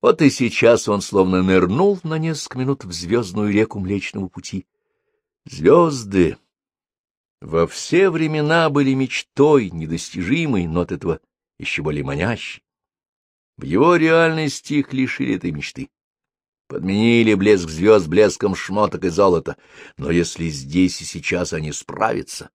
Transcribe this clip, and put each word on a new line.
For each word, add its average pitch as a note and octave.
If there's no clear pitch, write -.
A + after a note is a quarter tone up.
Вот B2
и D3
сейчас A#2
он G2+
словно F#2
нырнул F#2+
на D#3+
несколько D#3
минут C3+
в F2+
звездную G2+
реку G#2
Млечного G2
Пути. -
Звезды G2+
во E2
все F#3
времена D#3+
были C#3
мечтой C3+
недостижимой, F2
но E2
от E2+
этого E2+
еще -
более D2
манящей. D#2+
В -
его D3
реальности D#3+
их C#3
лишили C3
этой -
мечты. -
Подменили A2
блеск G2
звезд F2
блеском F2+
шмоток F2+
и F#2
золота. F2
Но C#2
если E2
здесь D2+
и D#2+
сейчас F2
они D#2
справятся -